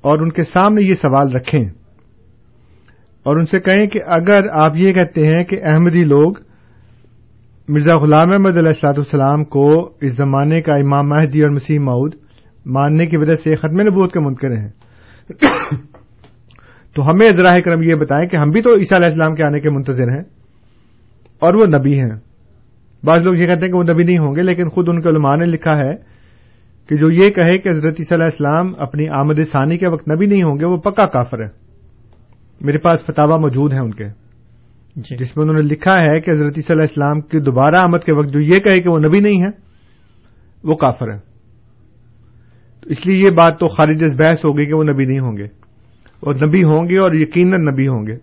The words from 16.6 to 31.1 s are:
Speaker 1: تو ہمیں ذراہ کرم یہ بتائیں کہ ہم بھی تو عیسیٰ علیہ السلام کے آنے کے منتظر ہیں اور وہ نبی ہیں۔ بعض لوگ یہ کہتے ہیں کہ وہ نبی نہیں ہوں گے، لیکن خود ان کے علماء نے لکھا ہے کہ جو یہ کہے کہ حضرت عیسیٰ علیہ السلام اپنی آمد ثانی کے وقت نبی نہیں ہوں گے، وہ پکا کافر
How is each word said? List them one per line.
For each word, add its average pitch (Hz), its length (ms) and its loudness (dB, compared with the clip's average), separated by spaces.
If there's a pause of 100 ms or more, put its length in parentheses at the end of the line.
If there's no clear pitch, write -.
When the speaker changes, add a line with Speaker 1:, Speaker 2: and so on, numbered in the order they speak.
Speaker 1:
تو 143 140 -2
ہمیں 208 220 4
ذراہ 180 280 4
کرم 170 240 0
یہ 165 120 2
بتائیں 151 320 -2
کہ 175 100 -4
ہم 147 120 0
بھی 208 120 0
تو 240 80 2
عیسیٰ 196 280 2
علیہ 175 140 2
السلام 160 240 -2
کے 156 80 -2
آنے 147 160 -2
کے 147 100 -2
منتظر 131 400 -2
ہیں 143 140 -6 (1160)
اور 170 120 4
وہ 220 120 4
نبی 143 340 2
ہیں۔ 113 160 -4 (880)
بعض 160 200 4
لوگ 185 120 0
یہ 160 120 0
کہتے 175 180 0
ہیں 185 60 -4
کہ 180 60 -2
وہ 175 60 0
نبی 165 200 2
نہیں 175 140 2
ہوں 147 180 -2
گے، 170 60 -2
لیکن 175 280 -2
خود 175 200 -2
ان 170 120 -2
کے 170 80 -2
علماء 147 260 2
نے 170 100 0
لکھا 160 320 -2
ہے 139 160 -2 (960)
کہ 151 60 -2
جو 156 160 2
یہ 190 180 4
کہے 185 280 2
کہ 190 120 -4
حضرت 156 300 -2
عیسیٰ 170 180 -2
علیہ 165 140 0
السلام 160 460 -2
اپنی 147 320 -6
آمد 147 300 -2 (120)
ثانی 147 260 -2
کے 185 100 -2
وقت 165 220 -4
نبی 165 160 0
نہیں 202 180 2
ہوں 143 160 -2
گے، 160 60 -2
وہ 180 120 0
پکا 202 280 -2
کافر 120 380 -4